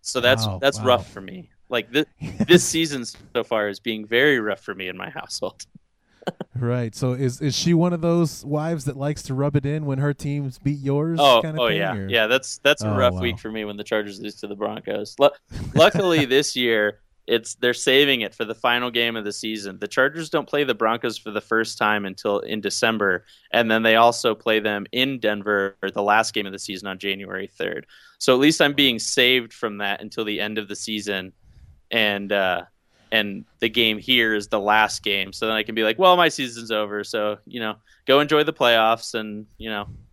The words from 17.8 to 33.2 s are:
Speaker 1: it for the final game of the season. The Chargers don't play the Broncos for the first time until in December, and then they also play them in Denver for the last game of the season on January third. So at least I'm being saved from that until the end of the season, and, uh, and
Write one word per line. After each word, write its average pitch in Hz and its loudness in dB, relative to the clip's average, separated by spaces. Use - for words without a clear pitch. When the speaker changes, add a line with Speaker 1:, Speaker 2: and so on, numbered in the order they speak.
Speaker 1:
it 101 -6
for 117 -6
the 110 -8
final 123 0
game 117 -2
of 110 -8
the 101 -6
season. 101 -8
The 104 -8
Chargers 151 0
don't 147 -2
play 147 0
the 131 0
Broncos 113 -2
for - -12
the 104 -4
first 113 -2
time 104 2
until 98 -4
in 107 -6
December, 101 0
and 113 2
then 113 2
they 110 6
also 117 4
play 110 0
them 104 -2
in 131 -2
Denver 101 -2
for 95 -6
the 104 -4
last 104 2
game 101 -4
of 95 -12
the 98 -12
season 101 -10
on 92 -10
January 98 -6
third. - -8
So - 2
at 127 2
least 156 2
I'm 147 2
being 135 2
saved 123 0
from 104 -8
that 101 -4
until 110 -8
the 104 -4
end 107 -6
of 104 -8
the 101 -12
season, 98 -6
and, 101 0
uh, 92 0
and 104 -2